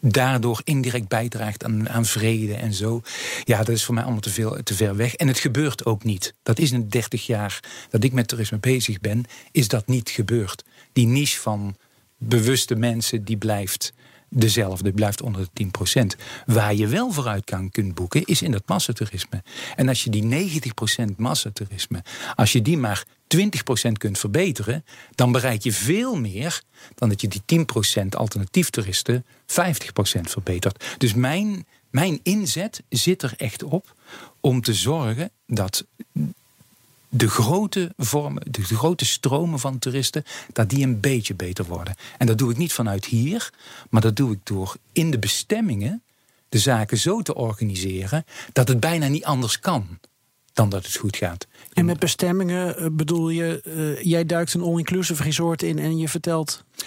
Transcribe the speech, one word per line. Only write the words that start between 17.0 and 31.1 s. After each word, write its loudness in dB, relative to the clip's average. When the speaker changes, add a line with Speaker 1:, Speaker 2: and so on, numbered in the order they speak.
Speaker 1:
vooruitgang -4
kunt -2
boeken, 0
is 2
in 0
dat 0
massatoerisme. -2
En 2
als 0
je -2
die 2
negentig 0
procent -2
massatoerisme, -4
als 6
je 6
die 4
maar 0
twintig 2
procent 0
kunt -2
verbeteren, 0
dan 4
bereik 2
je 0
veel 0
meer -4
dan 2
dat 0
je 0
die -4
tien 4
procent 0
alternatief 0
toeristen -2
vijftig 0
procent 0
verbetert. -4
Dus 4